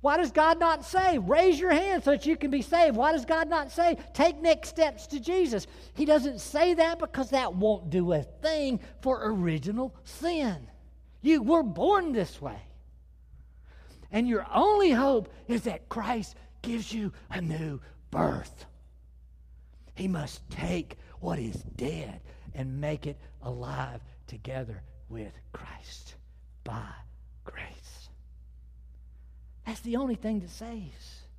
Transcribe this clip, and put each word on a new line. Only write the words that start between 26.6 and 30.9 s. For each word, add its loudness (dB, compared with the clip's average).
by -10
grace. -18
That's -10
the -4
only -2
thing -4
that -14
saves. -14